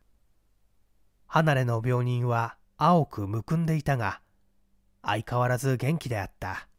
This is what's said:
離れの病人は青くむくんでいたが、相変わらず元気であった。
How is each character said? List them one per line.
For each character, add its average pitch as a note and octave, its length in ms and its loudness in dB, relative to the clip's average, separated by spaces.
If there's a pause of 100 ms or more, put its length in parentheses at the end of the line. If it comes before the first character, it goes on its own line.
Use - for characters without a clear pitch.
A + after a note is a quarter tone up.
(1300)
離 D#3 260 4
れ C3 100 2
の A#2 220 0
病 B2 180 0
人 B2 240 0
は A#2 300 -2 (180)
青 D#3+ 300 4
く G2+ 220 -8
む A2 160 -4
く D#3+ 120 -2
ん E3 100 0
で D#3+ 120 0
い D3 60 -4
た C#3+ 120 2
が、 G#2+ 260 -4 (800)
相 G#2+ 240 -2
変 B2 140 -2
わ B2 80 2
ら B2 100 0
ず C3 200 0
元 C#3 200 0
気 B2+ 120 -8
で A2 100 -4
あ F#2 60 -4
っ - 120 -12
た。 - 300 -8 (120)